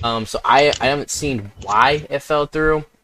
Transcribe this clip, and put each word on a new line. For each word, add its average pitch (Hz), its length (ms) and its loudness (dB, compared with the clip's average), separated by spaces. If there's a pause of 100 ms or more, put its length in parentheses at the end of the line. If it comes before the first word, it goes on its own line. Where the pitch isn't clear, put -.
Um, 113 240 -2
so - 180 -6
I, 139 360 6
I 120 60 0
haven't 139 240 -2
seen 117 420 -6 (100)
why 127 480 2
it 143 80 -4
fell 147 280 -2
through. 156 380 -2 (200)